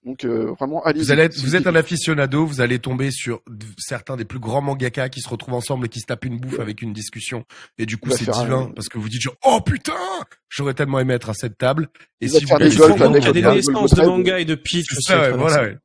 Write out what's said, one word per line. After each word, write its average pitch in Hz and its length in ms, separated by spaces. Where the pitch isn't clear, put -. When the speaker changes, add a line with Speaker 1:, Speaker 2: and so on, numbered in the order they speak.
Speaker 1:
Donc, 127 180
euh, 120 340
vraiment, 143 260
allez-y. 156 200
Speaker 2:
Vous 123 80
allez 147 120
être, 160 100
Speaker 1:
C'est 143 80
Speaker 2:
vous 135 140
êtes 180 120
un 180 40
Speaker 1:
débile. 165 80
Speaker 2:
aficionado, 151 680
vous 143 160
allez 123 180
tomber 131 320
sur 117 380
d-, 110 160
certains - 380
des 117 80
plus 113 160
grands 117 220
mangaka 131 480
qui 131 100
se - 80
retrouvent 123 280
ensemble 123 320
et - 20
qui - 100
se 107 60
tapent - 180
une 123 160
bouffe 127 140
Speaker 1:
Ouais. - 80
Speaker 2:
avec 107 200
une 113 120
discussion. 110 500
Et 113 80
du 110 120
coup, - 100
Speaker 1:
Il 139 40
va 123 60
Speaker 2:
c'est 117 80
Speaker 1:
faire 117 180
Speaker 2:
divin, 131 180
Speaker 1:
un 127 100
Speaker 2:
parce 104 160
que - 120
vous 107 100
dites 117 120
genre, « 127 140
Oh 247 140
putain, - 340
j'aurais 139 280
tellement 135 240
aimé 131 160
être 120 140
à 110 40
cette 110 240
table. » 143 320
Et 120 60
Speaker 1:
Il 131 40
va 156 80
Speaker 2:
si 143 60
Speaker 1:
faire 147 120
Speaker 2:
vous 147 60
Speaker 1:
des 156 60
Speaker 2:
connaissez 151 180
Speaker 1:
golfs 160 120
Speaker 2:
pas 147 60
Speaker 1:
avec 139 180
Speaker 3:
Il - 20
y - 40
a - 40
des 175 80
Speaker 1:
le - 60
Speaker 2:
le - 20
manga, - 80
Speaker 3:
naissances 170 340
de - 60
Speaker 1:
Golden 180 200
Speaker 3:
manga 180 220
et 170 60
de 156 100
pitch 175 320
Speaker 2:
c'est 127 100
Speaker 3:
aussi 131 100
Speaker 2:
ça, 190 60
Speaker 3:
à 175 40
Speaker 2:
ouais, 151 120
Speaker 3:
travers 123 160
Speaker 2:
voilà, 156 120
Speaker 3:
ça. 135 60
Speaker 2:
ouais. 101 220